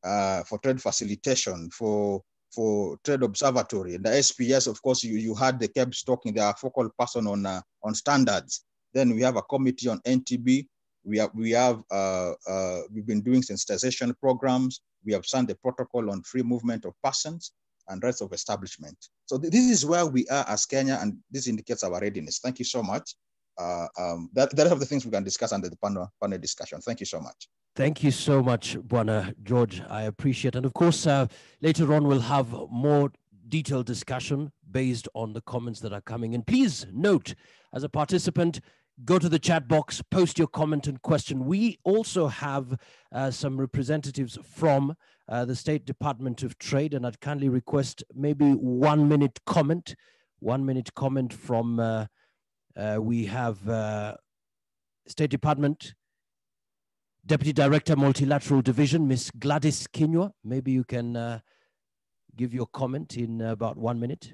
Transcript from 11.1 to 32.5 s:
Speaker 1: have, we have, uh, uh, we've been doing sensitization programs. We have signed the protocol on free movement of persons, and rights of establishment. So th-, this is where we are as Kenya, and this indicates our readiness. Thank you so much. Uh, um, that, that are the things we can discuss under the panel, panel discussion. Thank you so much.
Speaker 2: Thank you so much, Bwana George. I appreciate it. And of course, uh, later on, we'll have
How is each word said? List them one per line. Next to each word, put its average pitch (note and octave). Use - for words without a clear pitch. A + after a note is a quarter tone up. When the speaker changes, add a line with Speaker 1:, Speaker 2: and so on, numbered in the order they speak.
Speaker 1:
have, G#2+
we A2+
have, A#2+
uh, F#2+
uh, F#2
we've G#2+
been G#2
doing B2+
sensitization A#2+
programs. B2+
We G#2+
have F#2+
signed B2+
the G2
protocol A#2+
on F#2+
free C3
movement A#2
of F2
persons, D#3
and F#2+
rights B2
of G2
establishment. F2+
So C3
th-, D#3+
this B3+
is F#3
where E3+
we C3
are C#3
as G#2
Kenya, C3+
and G#2
this C3+
indicates A2+
our F2+
readiness. G2
Thank B2+
you B2
so B2
much. -
Uh, F2
um, E2+
that, C3
that D3+
are F3
the C#3
things C#3
we A#2+
can G2
discuss G#2+
under F#2+
the E2+
panel, G2
panel G2+
discussion. -
Thank A#2
you G2
so E2
much. -
Speaker 2:
Thank C#3+
you D3
so C#3
much, A#2+
Bwana G#2+
George. G#2
I G#2+
appreciate B2+
it. B2+
And C3
of B2
course, -
uh, C#3
later D#3
on, D3+
we'll C#3
have A#2+